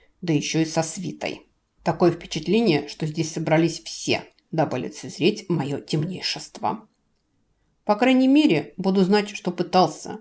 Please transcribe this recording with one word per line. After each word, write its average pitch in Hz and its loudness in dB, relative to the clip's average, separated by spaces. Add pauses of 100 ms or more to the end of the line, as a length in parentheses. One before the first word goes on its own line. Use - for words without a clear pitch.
(220)
Да 170 -2
еще 147 0
и 160 2
со 156 -2
свитой. - -8 (380)
Такое 170 2
впечатление, 170 0
что - -8
здесь 156 -4
собрались 160 0
все, - -4 (260)
дабы 127 -2
лицезреть - -4
мое 143 -2
темнейшество. - -6 (960)
По 208 2
крайней 254 6
мере, 285 4
буду 190 2
знать, 202 2
что - -6
пытался. 175 0